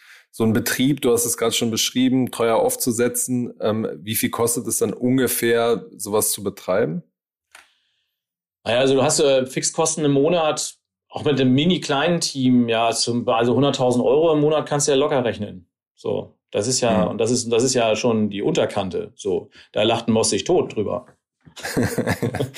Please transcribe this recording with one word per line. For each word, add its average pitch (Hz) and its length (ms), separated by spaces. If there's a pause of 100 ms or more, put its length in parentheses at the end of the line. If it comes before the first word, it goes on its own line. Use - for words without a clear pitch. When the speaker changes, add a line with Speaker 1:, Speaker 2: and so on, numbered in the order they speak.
(300)
Speaker 1:
so - 140
ein 110 100
Betrieb, 127 480
du 127 100
hast 117 140
es 113 120
gerade 113 160
schon 120 180
beschrieben, 123 580
teuer 113 280
aufzusetzen? 120 1040
Ähm, 110 340
wie 98 200
viel 120 140
kostet 117 380
es 110 100
dann 113 160
ungefähr, 117 920 (120)
sowas 107 340
zu 104 120
betreiben? 123 580 (1600)
Speaker 2:
Naja, 117 160
also 135 160
du 131 80
hast, 151 160
äh, 135 260
Fixkosten 156 600
im 143 60
Monat, 151 640 (340)
auch - 140
mit 143 160
einem 127 140
mini 160 260
kleinen 151 400
Team, 127 500
ja, 113 220
zum, 117 380
also 120 260
hunderttausend 127 480
Euro 151 300
im 151 80
Monat 147 260
kannst 147 200
du 151 40
ja 135 60
locker 143 260
rechnen. 98 460 (260)
So, 98 420 (140)
das 107 160
ist 127 140
ja, 110 220
Speaker 1:
Hm. 87 80
Speaker 2:
und 104 60
das 113 140
ist, 117 200
das 117 120
ist 131 100
ja 113 220
schon 110 340
die 98 120
Unterkante. 101 720
So, - 340 (220)
da - 120
lacht 117 240
ein 113 60
Moss 110 160
sich 101 140
tot - 320
drüber. 98 320 (480)
Speaker 1:
<laughs> - 320 (720)